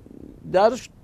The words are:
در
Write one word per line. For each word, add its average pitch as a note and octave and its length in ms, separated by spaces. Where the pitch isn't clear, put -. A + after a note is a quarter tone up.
در G3+ 200